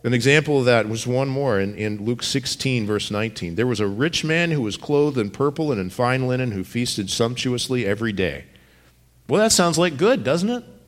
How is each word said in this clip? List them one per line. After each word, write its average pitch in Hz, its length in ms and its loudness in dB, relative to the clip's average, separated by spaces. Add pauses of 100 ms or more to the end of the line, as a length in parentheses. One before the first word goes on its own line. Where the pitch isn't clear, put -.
An 123 100 2
example 143 440 4
of 131 80 2
that 117 220 4
was 113 180 -4
one 127 220 0
more 131 320 0
in, 98 140 -2
in 104 300 -6
Luke 120 180 -2
sixteen, 127 640 -2
verse 104 240 -2
nineteen. 104 460 -4
"There 113 100 2
was 117 140 -2
a 107 60 2
rich 113 380 -2
man 165 280 2
who 147 100 0
was 104 140 -4
clothed 147 420 2
in 101 120 0
purple 147 420 -2
and 104 80 0
in 92 100 -4
fine 127 360 0
linen 127 260 0
who 92 120 -4
feasted 117 460 -4
sumptuously 123 760 -2
every 107 280 0
day." 85 320 -2 (840)
Well, 180 140 4
that 220 100 4
sounds 170 240 4
like 165 220 2
good, 202 260 2
doesn't 170 240 0
it? 240 160 -4 (240)